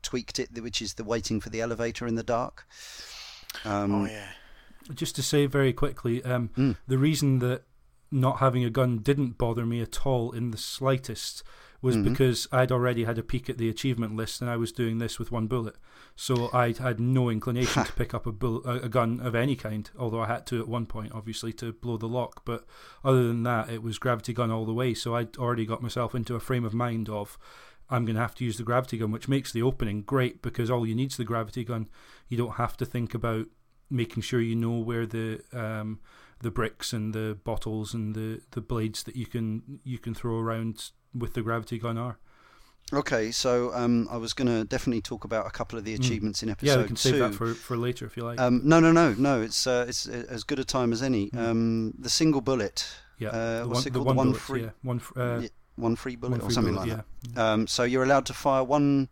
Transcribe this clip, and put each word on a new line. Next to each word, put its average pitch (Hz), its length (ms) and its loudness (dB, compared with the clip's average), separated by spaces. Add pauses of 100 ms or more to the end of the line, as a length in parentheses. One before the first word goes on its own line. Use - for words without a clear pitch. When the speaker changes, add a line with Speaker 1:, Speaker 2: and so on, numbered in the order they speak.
Speaker 1:
tweaked - 360 -6
it, 127 120 -4 (120)
which 113 180 -4
is 104 140 -6
the 113 100 -8
waiting 110 360 0
for 113 100 -10
the 110 100 -4
elevator 117 460 -2
in 113 80 -2
the 113 80 -2
dark. - 440 -2 (960)
Um, 101 300 0
Speaker 2:
Oh, 101 120 2
yeah. 104 220 -10 (680)
Speaker 3:
Just - 220 -6
to 139 60 -2
say 143 220 4
very 135 300 4
quickly, 127 500 -2
um, 123 320 0
Speaker 1:
Mm. 127 200 4 (100)
Speaker 3:
the 131 100 0
reason 139 440 4
that 123 240 0 (460)
not 131 280 2
having 127 260 4
a 117 60 2
gun 123 280 2
didn't 135 380 2
bother 117 300 0
me 117 160 0
at - 240 0
all 123 260 2
in 117 180 -2
the 107 60 -6
slightest - 840 -2 (400)
was 127 120 4
Speaker 1:
Mm-hmm. 104 140 4
Speaker 3:
because 127 420 4
I'd 127 220 4
already 120 320 2
had 113 140 -2
a 113 40 -4
peek - 280 -2
at 123 80 -4
the 117 100 0
achievement 113 480 -2
list 113 240 -4
and 123 100 -2
I 120 60 -2
was 117 160 -2
doing 113 260 0
this 113 200 -4
with 117 120 -6
one 113 160 0
bullet. 113 300 -2 (400)
So 120 380 0
I 120 180 4
had 120 260 -2
no 123 300 4
inclination 120 560 2
Speaker 1:
<laughs> - 0 -
Speaker 3:
to - 80 -4
pick - 220 0
up 117 120 -4
a 117 60 -2
bull-, 113 340 -2
a, 120 140 -2
a 120 80 -6
gun 120 320 2
of 120 140 -2
any 131 220 2
kind, 107 420 -6
although 113 240 -2
I 107 40 -2
had 117 200 -4
to 120 120 -2
at 113 100 -4
one 117 180 -2
point, 107 280 -8
obviously, 110 400 -6
to 113 200 -8
blow 117 240 -4
the 113 100 -4
lock. 120 380 -4
But 120 180 -4 (400)
other 127 240 6
than 117 140 0
that, 117 260 0
it 113 140 -8
was 113 160 -4
gravity 120 340 -2
gun 113 180 0
all 113 140 0
the 113 80 -2
way. 120 220 2
So 117 200 -2
I'd 117 220 -4
already 120 300 0
got 113 160 -4
myself 120 320 -2
into 117 200 -2
a 110 60 -4
frame 123 240 0
of 107 100 -2
mind 117 360 -2
of, 104 260 -6 (540)
"I'm 117 160 2
gonna 110 140 0
have 117 160 -2
to 123 80 -4
use 110 120 -2
the 113 80 -8
gravity 123 340 0
gun," 107 140 -2
which 113 160 -6
makes 135 240 0
the 113 100 0
opening 113 400 0
great 127 400 0
because 117 280 -2
all 120 160 2
you 110 100 0
need's 135 220 -2
the 120 60 -4
gravity 113 380 -4
gun. 113 260 -6 (400)
You 120 100 -2
don't 117 180 -2
have 120 220 -2
to 123 80 -2
think 120 280 -4
about 110 320 -2 (440)
making 117 340 -2
sure 123 160 0
you 113 160 0
know 113 220 0
where 117 280 -2
the, 110 340 -6 (120)
um, 110 460 -6 (440)
the 117 80 -2
bricks 110 420 -4
and 107 220 -2
the 110 300 -4
bottles 110 500 -4
and 107 200 -2
the, 110 240 -6 (120)
the 127 100 -6
blades 113 440 -2
that 120 120 -10
you 117 80 -4
can, 113 580 -6
you 127 160 -8
can 117 140 -6
throw 113 260 -4
around 113 520 -4 (240)
with 117 180 -4
the 123 80 -2
gravity 117 380 -4
gun 113 180 -4
are. 120 220 -6 (760)
Speaker 1:
Okay, 123 380 2
so, 123 440 2
um, 120 360 4
I 120 80 -4
was 113 160 -6
gonna 117 300 2
definitely 120 380 0
talk - 220 -8
about 110 220 -2
a - 40 -6
couple 117 280 -8
of 101 60 -8
the 110 100 -4
Speaker 3:
Mm. 120 60 -4
Speaker 1:
achievements 110 420 0
in 110 60 -4
Speaker 3:
Yeah, 104 120 -2
we 135 100 2
Speaker 1:
episode 123 160 4
Speaker 3:
can 117 100 -4
save 135 220 4
that 120 140 4
Speaker 1:
two. 101 40 -8
Speaker 3:
for, 113 180 -2
for 123 240 -6
later 120 280 -2
if - 100 -14
you 120 80 -6
like. 117 160 -6
Speaker 1:
Um, 123 240 6
no, 160 140 10
no, 165 140 10
no, 165 220 8
no. 131 280 4
It's, 110 240 0
uh, 123 220 2
it's, - 200 -4
uh, 120 220 -6
as 113 140 -6
good 139 140 -2
a 131 60 -2
time 123 280 2
as 117 100 0
any. 113 280 2
Speaker 3:
Mm. 117 80 -4
Speaker 1:
Um, 113 600 0
the 120 120 -8
single 156 320 4
bullet. 113 440 0 (320)
Speaker 3:
Yeah, 110 100 -6
Speaker 1:
Uh, 113 340 -2
Speaker 3:
the 120 60 -4
Speaker 1:
what's 120 120 0
Speaker 3:
one, 135 60 -2
Speaker 1:
it 131 60 -4
Speaker 3:
the 127 60 0
Speaker 1:
called? - 80 0
Speaker 3:
one 135 100 6
Speaker 1:
The - 20 4
one 131 100 4
Speaker 3:
bullet, 127 120 2
Speaker 1:
free, 127 240 -4
Speaker 3:
yeah. 110 60 -8 (120)
One 123 160 -2
f-, - 180 -10
uh, 120 260 0
Speaker 1:
yeah, 113 60 -6 (280)
one 117 200 0
free 123 200 -8
bullet 123 160 -4
Speaker 3:
one 117 80 0
Speaker 1:
or 104 40 -4
Speaker 3:
free 117 100 0
Speaker 1:
something 110 200 2
Speaker 3:
bullet, 95 140 -2
Speaker 1:
like 110 100 -4
that. 107 80 -12 (300)
Speaker 3:
yeah. 110 160 4
Speaker 1:
Um, 110 140 4
so - 180 0
you're 127 200 4
allowed 135 220 6
to 135 80 -6
fire 135 300 4
one 139 480 4